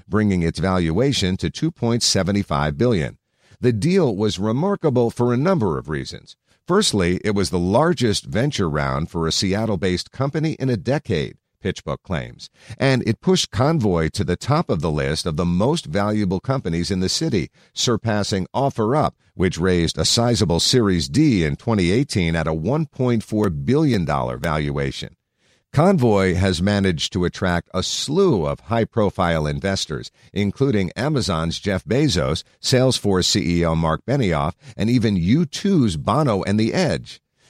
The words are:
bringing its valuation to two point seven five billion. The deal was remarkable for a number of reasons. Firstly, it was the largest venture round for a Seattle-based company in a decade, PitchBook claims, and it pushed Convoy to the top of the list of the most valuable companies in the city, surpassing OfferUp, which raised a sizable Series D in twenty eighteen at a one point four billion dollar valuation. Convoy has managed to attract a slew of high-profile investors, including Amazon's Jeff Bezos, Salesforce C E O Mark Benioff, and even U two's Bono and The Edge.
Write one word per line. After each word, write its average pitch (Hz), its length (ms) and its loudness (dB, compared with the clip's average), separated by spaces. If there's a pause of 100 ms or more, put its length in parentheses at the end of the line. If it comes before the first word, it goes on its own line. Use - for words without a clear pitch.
bringing 98 360 0
its 82 160 -2
valuation 92 800 0
to 87 120 -4
two 156 220 -4
point 117 320 -2
seven 98 400 0
five 73 340 -2
billion. 85 380 0 (460)
The 123 120 2
deal 139 420 2
was 104 240 -2
remarkable 123 720 0
for 120 220 0
a 120 40 2
number 131 400 0
of 65 120 -8
reasons. - 480 -10 (280)
Firstly, 101 600 2
it 104 100 0
was 98 140 0
the 90 100 -2
largest 117 640 2
venture 104 460 -2
round 71 400 -2
for 82 180 -2
a 80 60 -2
Seattle-based 95 800 -2
company 147 420 -2
in 131 160 -4
a 123 80 0
decade, 104 580 -2 (260)
PitchBook 76 400 -6
claims, 65 480 -8 (280)
and 131 280 2
it 110 140 0
pushed - 320 0
Convoy 107 600 2
to 101 120 -4
the 120 140 -2
top 151 320 -2
of 104 100 0
the 80 100 -2
list 73 360 -2
of 82 100 -4
the 87 80 0
most 98 440 0
valuable 101 520 -2
companies 87 500 -4
in 95 120 -2
the 92 80 0
city, 123 400 -2 (240)
surpassing 104 800 -2
OfferUp, 123 560 0 (220)
which 87 240 0
raised 85 400 2
a 80 80 -2
sizable 110 560 2
Series 98 480 2
D 113 340 4
in 73 140 0
twenty 98 340 0
eighteen 95 460 0
at 80 100 -2
a 80 60 -2
one 113 320 -2
point 123 380 -2
four 107 260 0
billion 110 560 0
dollar 64 320 -2
valuation. 71 800 -4 (540)
Convoy 123 600 4
has 90 300 2
managed 98 500 0
to 90 120 0
attract 87 500 -2
a 92 80 -2
slew 139 640 0
of 69 140 -4
high-profile 95 840 0
investors, 73 640 -4 (240)
including 101 640 0
Amazon's 98 640 -2
Jeff - 260 -4
Bezos, 90 580 0 (160)
Salesforce 117 640 2
C 85 340 2
E 82 60 2
O 82 100 2
Mark 80 280 0
Benioff, 85 520 -2 (200)
and 104 140 -2
even 113 260 2
U 107 300 2
two's 139 500 0
Bono 104 460 0
and 101 180 0
The 110 140 0
Edge. 98 480 -2 (280)